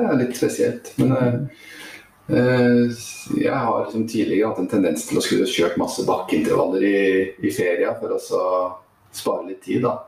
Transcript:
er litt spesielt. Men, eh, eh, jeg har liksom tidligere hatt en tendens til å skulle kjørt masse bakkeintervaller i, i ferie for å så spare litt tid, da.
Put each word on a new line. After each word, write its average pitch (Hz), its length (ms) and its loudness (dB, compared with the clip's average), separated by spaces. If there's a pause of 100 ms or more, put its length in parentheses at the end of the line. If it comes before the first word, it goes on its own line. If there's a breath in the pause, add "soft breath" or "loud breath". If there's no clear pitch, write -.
er 175 120 0
litt 123 200 0
spesielt. - 600 -2
Men, 131 140 4
eh, - 1200 -4
eh, 123 540 6 (480)
jeg - 140 2
har 139 340 0
liksom 110 200 -2
tidligere 107 420 0
hatt 107 100 -4
en 92 100 -2
tendens 87 400 0
til - 100 0
å - 40 0
skulle - 240 0
kjørt 107 320 0
masse - 260 -2
bakkeintervaller - 760 0
i, 98 500 2 (100)
i - 80 0
ferie - 380 0 (100)
for 110 100 -6
å - 120 -4
så - 220 -2 (720)
spare - 340 -4
litt - 140 -14
tid, 123 200 -2
da. 113 260 -2